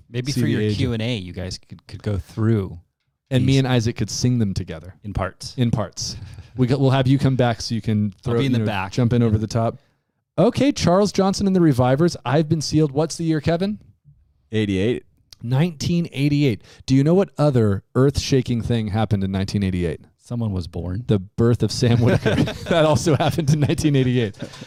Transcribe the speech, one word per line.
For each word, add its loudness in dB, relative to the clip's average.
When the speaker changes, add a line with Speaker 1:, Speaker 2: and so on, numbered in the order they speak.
Speaker 1:
Maybe -6
Speaker 2:
see -2
Speaker 1:
for 2
Speaker 2:
the 0
Speaker 1:
your -2
Speaker 2:
age. 0
Speaker 1:
Q 0
and -4
A, -4
you -10
guys -8
could, -20
could -16
go -4
through -2
Speaker 2:
And 2
me 2
Speaker 1:
these 4
Speaker 2:
and 2
Isaac 0
could -4
sing 0
them 0
together. -10
Speaker 1:
in -10
parts. -6
Speaker 2:
In 2
parts. -4
We 2
got, 0
we'll 4
have 2
you 4
come 2
back 0
so -6
you -4
can 0
Speaker 1:
I'll -2
Speaker 2:
throw, 2
Speaker 1:
be 2
in 0
Speaker 2:
you 2
Speaker 1:
the 0
Speaker 2:
know, -2
Speaker 1:
back. -4
Speaker 2:
jump 2
in 4
over 2
Speaker 1:
Yeah. 0
Speaker 2:
the -4
top. -2
Okay, 2
Charles 2
Johnson 0
and 2
the 4
Revivers, 4
I've 0
Been 0
Sealed. 0
What's -2
the -4
year, 0
Kevin? -2
Speaker 3:
Eighty-eight. 0
Speaker 2:
Nineteen 0
eighty-eight. 2
Do 2
you 6
know 2
what 2
other 2
earth-shaking 0
thing -2
happened 0
in -2
nineteen -2
eighty-eight? -2
Speaker 1:
Someone -6
was -4
born. -8
Speaker 2:
The 2
birth 0
of 0
Sam 2
Whitaker. 2
Speaker 1:
<laughs> -2
Speaker 2:
That 4
also 2
happened 0
in 2
nineteen 2
eighty-eight. 0